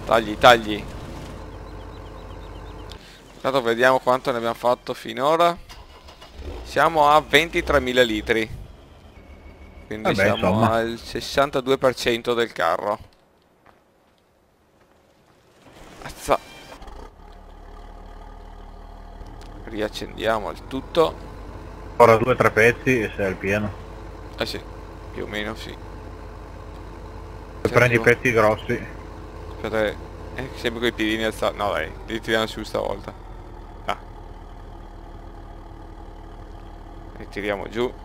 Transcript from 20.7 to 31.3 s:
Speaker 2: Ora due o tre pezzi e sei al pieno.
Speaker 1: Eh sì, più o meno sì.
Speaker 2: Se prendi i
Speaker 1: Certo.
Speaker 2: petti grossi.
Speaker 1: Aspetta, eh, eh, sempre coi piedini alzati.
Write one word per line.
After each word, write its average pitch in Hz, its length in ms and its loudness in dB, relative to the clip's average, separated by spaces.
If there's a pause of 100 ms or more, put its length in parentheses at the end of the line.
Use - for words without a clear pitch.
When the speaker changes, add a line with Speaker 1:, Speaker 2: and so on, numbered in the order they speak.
Speaker 2:
Ora 113 200 10
due 123 160 4
o 117 40 4
tre 113 140 6
pezzi 120 500 6
e 101 160 0
sei 101 100 0
al 92 80 0
pieno. 101 360 0 (680)
Speaker 1:
Eh 117 80 -2
sì, - 140 -6 (520)
più - 120 -8
o - 20 -8
meno 104 280 -6
sì. - 200 -10 (1900)
Speaker 2:
Se - 80 0
prendi 120 240 6
i - 40 6
Speaker 1:
Certo. 113 40 4 (180)
Speaker 2:
petti 127 120 2
grossi. 107 540 4 (680)
Speaker 1:
Aspetta, 107 320 -2
eh, 80 100 -4 (380)
eh, 127 220 -8
sempre 117 240 -4
coi 120 120 2
piedini 110 320 0
alzati. 107 320 0